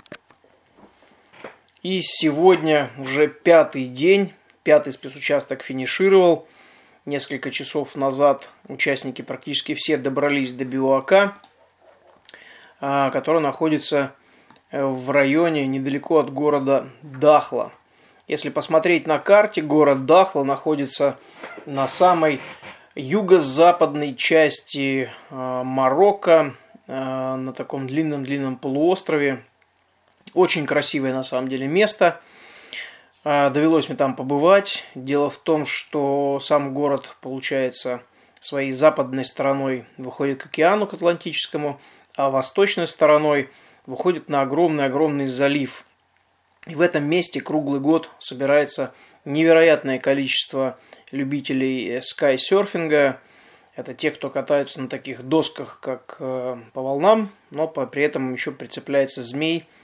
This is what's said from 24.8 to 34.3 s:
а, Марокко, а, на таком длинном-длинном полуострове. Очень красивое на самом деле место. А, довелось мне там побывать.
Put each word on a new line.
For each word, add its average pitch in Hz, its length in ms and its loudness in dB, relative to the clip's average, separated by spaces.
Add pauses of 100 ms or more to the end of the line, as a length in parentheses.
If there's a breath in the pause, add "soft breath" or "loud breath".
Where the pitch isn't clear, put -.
а, 127 340 -6
Марокко, 151 920 4 (320 loud breath)
а, 131 480 -6
на 131 180 -8
таком 135 320 -10
длинном-длинном 139 720 -4
полуострове. 143 840 0 (880)
Очень 170 320 2
красивое 135 480 -2
на 131 80 -4
самом 131 280 -6
деле 135 180 -6
место. 180 520 2 (1080 loud breath)
А, 143 220 2
довелось 151 400 2
мне 131 80 -8
там 135 180 0
побывать. 151 800 2